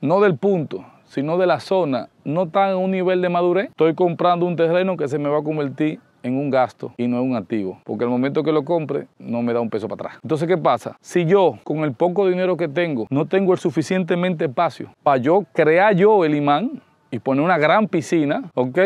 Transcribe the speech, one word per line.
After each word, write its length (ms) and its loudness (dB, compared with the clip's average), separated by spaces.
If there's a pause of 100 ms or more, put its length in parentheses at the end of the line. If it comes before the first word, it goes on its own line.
no 200 2
del 160 4
punto, 480 -2 (200)
sino 340 -4
de 80 2
la 120 0
zona, 500 -2 (140)
no 200 -2
están 260 0
en 80 -2
un 140 -2
nivel 320 0
de 60 0
madurez, 400 0
estoy 260 2
comprando 500 0
un 100 -2
terreno 400 0
que 120 -4
se 100 -4
me 100 -4
va 120 0
a 40 -4
convertir 560 -4 (240)
en 140 -4
un 140 -4
gasto 460 -2
y 100 -2
no 100 -2
en 140 -2
un 40 -2
activo, 480 -6
porque 200 -6
al 80 0
momento 320 -2
que 80 -2
lo 120 0
compre 440 -4 (100)
no 240 -6
me 120 -2
da 60 0
un 120 -4
peso 160 -4
para 220 -10
atrás. 120 -18
Entonces, 260 -4
¿qué 80 2
pasa? 460 0
Si 240 -2
yo, 380 4
con 160 -4
el 140 -4
poco 340 0
dinero 280 0
que 120 -2
tengo, 420 -4
no 160 0
tengo 260 2
el 60 2
suficientemente 880 -2
espacio 440 -4 (120)
para 160 4
yo 340 2
crear 440 4
yo 280 6
el 120 2
imán 440 0 (300)
y 80 -6
poner 260 0
una 140 2
gran 300 4
piscina, 560 0 (100)
¿ok? 320 -2